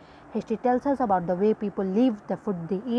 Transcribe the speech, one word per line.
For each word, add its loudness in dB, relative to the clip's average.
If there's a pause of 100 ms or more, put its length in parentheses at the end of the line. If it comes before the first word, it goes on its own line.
(320)
History -4
tells 0
us 2
about 0
the 0
way 2
people -4
lived, 0
the -4
food -6
they -4 (160)